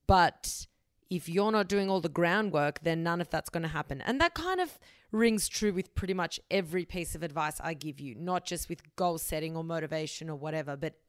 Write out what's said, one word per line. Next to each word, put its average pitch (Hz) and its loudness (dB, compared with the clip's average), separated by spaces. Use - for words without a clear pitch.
But - 4
if 170 -4
you're 202 2
not 202 4
doing 196 2
all 190 4
the 165 -2
groundwork, 165 2
then 165 2
none 170 0
of 170 -4
that's - -2
gonna 165 -4
happen. 151 -6
And 269 0
that 339 4
kind 359 -2
of - -4
rings 220 4
true 208 0
with 180 -4
pretty 190 -2
much 175 -2
every 180 0
piece 170 -6
of 156 -6
advice 156 -4
I 165 -4
give 143 -8
you, 135 -10
not 180 -2
just - -6
with - -12
goal 175 0
setting 160 -4
or 165 -4
motivation 156 -4
or 151 -6
whatever, 147 -4
but 151 -8